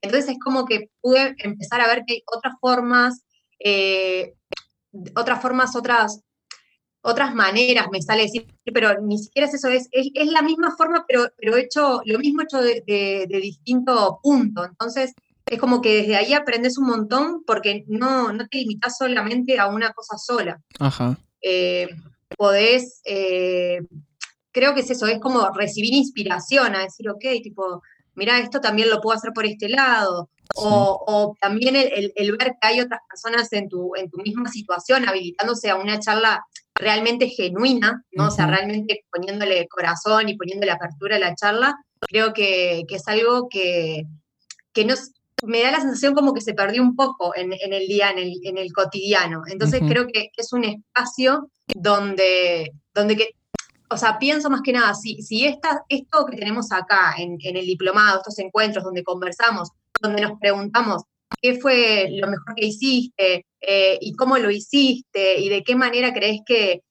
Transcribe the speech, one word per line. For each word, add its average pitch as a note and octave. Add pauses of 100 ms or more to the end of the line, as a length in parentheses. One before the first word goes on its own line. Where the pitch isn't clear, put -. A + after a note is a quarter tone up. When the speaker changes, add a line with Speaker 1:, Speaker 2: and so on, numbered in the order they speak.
Speaker 1:
Entonces C4+
es B3
como C4
que G#3+ (120)
pude C4
empezar G#3
a A#3
ver A#3+
que A#3+
hay A#3
otras A#3+
formas, B3 (380)
eh, F#3+ (800)
otras A#3
formas, B3+
otras, A#3 (800)
otras B3
maneras, A3
me F#3+
sale A3
decir, A3+ (260)
pero G#3+
ni G#3
siquiera C#4
es C#4+
eso, C#4
es, B3+
es, C4+
es D4+
la E4
misma D#4+
forma, E4
pero, A#3+ (100)
pero A3
hecho, B3+
lo G#3+
mismo D4
hecho C#4+
de, A#3+
de, G3
de G3
distinto A3
punto. G#3+
Entonces, A#3 (320)
es A#3
como B3
que G#3+
desde G#3
ahí A3
aprendes B3+
un C4+
montón B3
porque G#3
no, A#3+
no A3
te C#4
limitás A#3+
solamente B3
a G3+
una A3
cosa G#3+
sola. G3+ (200)
Speaker 2:
Ajá. C3+ (280)
Speaker 1:
Eh, F3+ (480)
podés, A3
eh, F#3 (680)
creo C4+
que C4+
es B3+
eso, B3
es A3
como A#3+
recibir G#3
inspiración A#3+
a F#3+
decir, G3
ok, G#3 (200)
tipo, F#3+ (320)
mirá, A3
esto -
también A3
lo A3
puedo A3
hacer A3
por A3
este G#3
lado. A3
Speaker 2:
Sí. -
Speaker 1:
O, G3+
o G#3
también A3+
el, C4+
el, G3+
el G#3
ver B3+
que G#3+
hay A#3
otras B3
personas A#3
en G3+
tu, F3+
en F#3
tu E3+
misma A3
situación G#3+
habilitándose G3+
a F#3+
una G#3
charla G#3+ (340)
realmente A3+
genuina, A3
¿no? D#3
O G3+
sea, F#3+
Speaker 2:
Ujú. D#3
Speaker 1:
realmente G#3
poniéndole F#3
corazón G3
y G3+
poniéndole G3
apertura E3+
a G#3
la F3+
charla, A#3 (240)
creo A3
que, F3+
que G3
es -
algo A#3
que, F3 (680)
que A3
nos, B3+ (340)
me A3+
da C4
la D#4
sensación C4+
como C#4
que A3+
se G#3+
perdió G#3
un B3
poco B3+
en, F#3
en F#3+
el F#3+
día, G3+
en F#3
el, F3+ (100)
en F#3+
el F#3
cotidiano. F#3+
Entonces F#3+
Speaker 2:
Ujú. D#3
Speaker 1:
creo A#3+
que, A3
que -
es A3+
un B3
espacio B3+ (240)
donde, F#3 (200)
donde G#3
que, A3 (600)
o A#3
sea, G#3+
pienso D4
más C4+
que C4
nada, A3+
si, G#3+
si A3
esta, D4
esto C#4
que B3
tenemos G#3+
acá F#3
en, F3
en F#3
el F#3
diplomado, F#3+
estos G#3
encuentros G#3
donde F3+
conversamos, F3+ (320)
donde G#3
nos G#3
preguntamos G3+ (380)
qué B3
fue A#3+
lo G3
mejor G3+
que A3
hiciste, G#3+ (220)
eh, F#3+
y -
cómo C4
lo G#3+
hiciste, G#3
y G3
de G3
qué B3
manera B3
crees G#3+
que G3+